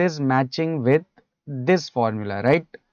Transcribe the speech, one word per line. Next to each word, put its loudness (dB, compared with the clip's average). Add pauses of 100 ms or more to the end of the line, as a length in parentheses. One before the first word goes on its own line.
is -10
matching 0
with 4 (600)
this 2
formula, -4
right? 2 (260)